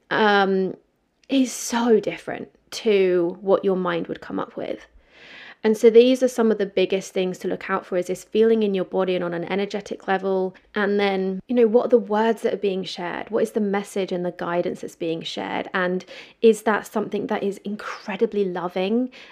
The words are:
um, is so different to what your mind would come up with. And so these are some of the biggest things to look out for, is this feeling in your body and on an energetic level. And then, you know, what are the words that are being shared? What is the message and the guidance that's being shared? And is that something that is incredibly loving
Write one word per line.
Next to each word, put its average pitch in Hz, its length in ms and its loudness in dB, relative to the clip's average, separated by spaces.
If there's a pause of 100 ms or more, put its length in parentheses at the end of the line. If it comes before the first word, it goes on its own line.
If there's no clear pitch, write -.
um, 196 640 2 (540)
is 262 220 2
so 233 480 2
different - 500 -8 (220)
to 185 680 2
what 196 220 2
your 190 120 2
mind 175 320 -2
would - 140 -8
come - 180 -8
up - 160 -8
with. - 320 -8 (760)
And 220 120 4
so 233 140 6
these 247 320 8
are 262 60 4
some 226 240 2
of 208 80 0
the 196 60 0
biggest 190 480 -2
things 185 260 -2
to 196 80 -6
look 180 220 -6
out 190 160 -4
for, 185 120 -4
is 180 100 -2
this 185 160 -6
feeling 220 400 4
in 196 100 0
your 185 120 0
body 185 300 0
and 175 80 -2
on 175 100 -4
an 170 120 -4
energetic 196 640 -6
level. 185 480 -2 (200)
And 202 240 0
then, 190 480 0
you 247 80 -2
know, 233 120 6
what 220 200 2
are - 20 -2
the 247 80 6
words 214 460 0
that 233 100 -2
are 190 40 -6
being 190 260 -2
shared? - 480 -10
What 220 120 0
is 214 80 -4
the 233 80 -2
message 196 520 -2
and 180 120 -4
the 180 80 -4
guidance 175 500 -4
that's - 140 -14
being 165 280 -6
shared? 196 500 -6
And 185 320 -2 (360)
is 226 200 6
that - 260 -2
something - 400 -6
that - 160 -4
is 196 160 -4
incredibly 208 840 -4
loving 185 640 -2 (220)